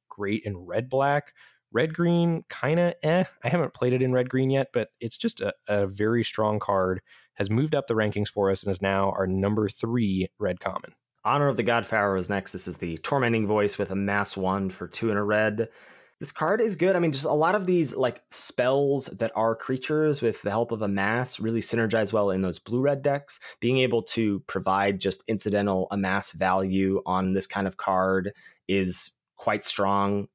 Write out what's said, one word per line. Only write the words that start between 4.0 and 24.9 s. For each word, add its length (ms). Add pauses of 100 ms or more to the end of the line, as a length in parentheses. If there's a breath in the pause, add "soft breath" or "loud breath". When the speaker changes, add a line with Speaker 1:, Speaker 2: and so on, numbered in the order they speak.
Speaker 1:
in 100
red-green 380
yet, 240
but 160 (100)
it's 160
just 240
a, 140 (120)
a 200
very 380
strong 340
card. 420 (340 soft breath)
Has 140
moved 260
up 120
the 80
rankings 340
for 220
us 140
and 60
is 120
now 300
our 140
number 400
three 640 (100)
red 220
common. 320 (320)
Speaker 2:
Honor 240
of 80
the 80
Godfarrow 540
is 100
next. 240
This 160
is 80
the 220
Tormenting 480
Voice 320
with 120
a 60
mass 400
one 320
for 180
two 220
and 100
a 40
red. 460 (500 loud breath)
This 140
card 280
is 160
good. 200
I 20
mean, 140
just 120
a 80
lot 220
of 100
these, 300
like, 340
spells 800
that 280
are 220
creatures 640
with 220
the 80
help 200
of 120
a 60
mass 520
really 220
synergize 500
well 180
in 120
those 160
blue-red 420
decks. 400 (180 loud breath)
Being 200
able 240
to 380
provide 600